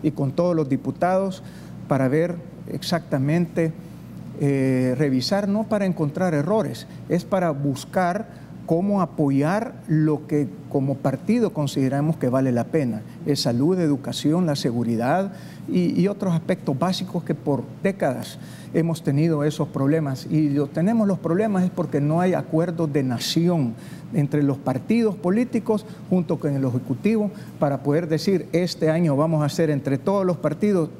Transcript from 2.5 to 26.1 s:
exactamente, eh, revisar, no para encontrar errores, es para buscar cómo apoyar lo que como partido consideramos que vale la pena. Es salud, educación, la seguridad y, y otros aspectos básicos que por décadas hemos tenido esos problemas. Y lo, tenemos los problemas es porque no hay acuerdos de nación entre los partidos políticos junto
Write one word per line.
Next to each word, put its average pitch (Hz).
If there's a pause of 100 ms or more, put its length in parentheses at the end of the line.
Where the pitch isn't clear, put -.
exactamente, 160 (640)
eh, 131
revisar, 147
no 208
para 208
encontrar 175
errores, 147 (240)
es 170
para 180
buscar 170 (220)
cómo 190
apoyar 160 (140)
lo 156
que 147 (220)
como 139
partido 208
consideramos 143
que 131
vale 131
la 120
pena. 120 (240)
Es 143
salud, 147
educación, 151
la 147
seguridad 120 (340)
y, 180
y 180
otros 196
aspectos 165
básicos 185
que 147
por 139 (200)
décadas 165 (340)
hemos 165
tenido 151
esos 147
problemas. 139
Y 156
lo, 143
tenemos 202
los 190
problemas 185
es 180
porque 147
no 156
hay 180
acuerdos 160
de 143
nación 131 (400)
entre 147
los 139
partidos 214
políticos 214 (240)
junto 175